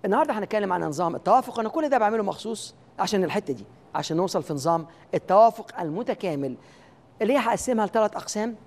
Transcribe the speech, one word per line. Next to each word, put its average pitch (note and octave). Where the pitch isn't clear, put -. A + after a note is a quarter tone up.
النهاردة G#3+
هنتكلم G3+
عن E3+
نظام D#3+
التوافق. A#3+
أنا A3
كل D#4
ده C4
بعمله A3
مخصوص G3+
عشان F#3+
الحتة D3+
دي، G2+
عشان D#3
نوصل F3
في D#3+
نظام D#3
التوافق G3+
المتكامل، D#3+
اللي G#3+
هي C#4+
هقسمها A3
لثلاث G#3+
أقسام G#3+